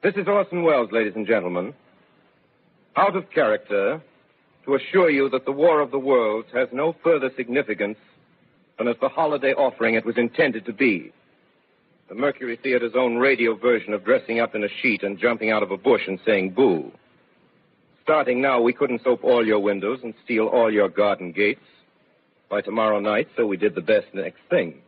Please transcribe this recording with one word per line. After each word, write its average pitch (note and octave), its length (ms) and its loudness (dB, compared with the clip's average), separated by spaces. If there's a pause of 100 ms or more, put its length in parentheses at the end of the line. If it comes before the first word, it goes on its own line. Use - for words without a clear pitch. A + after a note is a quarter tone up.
This G3 140 -4
is E3 40 -4
Orson F#3+ 360 0
Welles, C#3 280 2
ladies G#2+ 260 0
and G#2+ 100 -6
gentlemen. F2+ 480 -2 (1200)
Out F#3+ 180 2
of F#3 160 -6
character, G#2+ 720 0 (640)
to C3+ 100 -2
assure F3 360 2
you C#3 180 2
that B2+ 160 -2
the C3+ 80 -4
War D3+ 280 4
of C#3 100 -2
the C#3 80 -4
Worlds A#2 560 0
has B2 180 0
no D3+ 320 -2
further D3 320 2
significance A2 640 -4 (800)
than A#2 100 -2
as A#2 140 -2
the C3 80 0
holiday D3 420 -2
offering A#2 440 0
it A2 100 -2
was A#2 100 -4
intended A#2+ 480 0
to A2+ 80 -10
be. G2+ 400 -2 (960)
The F#2 60 -18
Mercury B2+ 420 -6
Theater's A#2+ 400 -2
own B2 220 0
radio A#2+ 360 2
version G#2+ 380 0
of G#2 100 -4
dressing A#2 380 0
up A2+ 140 -2
in G#2+ 100 -2
a G2+ 40 -2 (120)
sheet A2+ 220 -2
and G2+ 160 -4
jumping A2 320 0
out G#2+ 120 2
of F#2+ 100 -4
a G2 40 -6
bush A#2 300 2
and F#2+ 180 -6
saying, F#2+ 280 0
"Boo." F2+ 380 2 (1120)
Starting C3 380 0
now, C3 220 2
we A#2+ 100 4
couldn't B2 320 -2
soap B2 180 2
all A#2+ 240 4
your G#2+ 140 2
windows G2+ 420 -4
and A2+ 120 -12 (100)
steal A2 220 0
all A2+ 260 2
your G#2 160 4
garden F#2 440 -2
gates G#2 340 -2 (840)
by G2+ 140 -4
tomorrow G#2+ 360 0
night, G#2+ 380 -2
so A#2 100 0
we G2 120 -4
did G#2 160 0
the F#2 80 -6
best G#2 320 0
next F#2 340 -10
thing. G2 400 -2